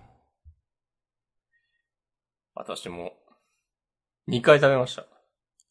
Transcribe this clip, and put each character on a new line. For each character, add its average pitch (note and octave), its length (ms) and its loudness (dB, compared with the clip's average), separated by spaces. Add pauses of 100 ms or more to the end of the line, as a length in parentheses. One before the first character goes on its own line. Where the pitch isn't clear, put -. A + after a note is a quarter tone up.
(2500)
私 - 360 -14
も、 F2 240 -12 (1120)
二 A#2+ 140 -4
回 D3 180 6
食 C#3 100 4
べ C3+ 80 2
ま B2 80 -2
し - 100 -12
た。 - 100 -16 (640)